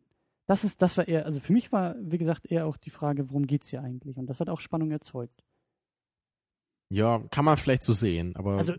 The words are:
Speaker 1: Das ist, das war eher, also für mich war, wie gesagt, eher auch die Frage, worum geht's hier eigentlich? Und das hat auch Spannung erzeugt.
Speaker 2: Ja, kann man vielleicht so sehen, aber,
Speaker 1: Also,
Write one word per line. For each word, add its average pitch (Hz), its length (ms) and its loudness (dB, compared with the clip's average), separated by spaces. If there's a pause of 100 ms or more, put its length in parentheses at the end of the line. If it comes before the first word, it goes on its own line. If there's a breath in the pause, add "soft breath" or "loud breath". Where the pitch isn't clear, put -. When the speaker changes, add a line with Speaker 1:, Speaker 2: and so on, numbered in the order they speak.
(460)
Speaker 1:
Das 196 160 2
ist, 202 200 -2
das 180 160 4
war 175 100 2
eher, 160 160 2
also 147 160 -4
für - 140 2
mich - 180 2
war, 190 260 0
wie 175 200 -4
gesagt, 165 260 -2
eher 160 220 0
auch 151 100 -4
die - 140 -20
Frage, 143 400 -2
worum 143 160 0
geht's 139 240 -2
hier 131 120 -8
eigentlich? 127 360 -10
Und 127 80 -6
das 131 120 -6
hat 165 120 -4
auch 165 100 -6
Spannung 160 300 -2
erzeugt. 135 520 -8 (1500)
Speaker 2:
Ja, 110 300 2 (140)
kann 143 120 2
man 156 120 6
vielleicht 131 260 2
so 120 100 2
sehen, 90 440 0
aber, 98 220 -2
Speaker 1:
Also, 98 200 0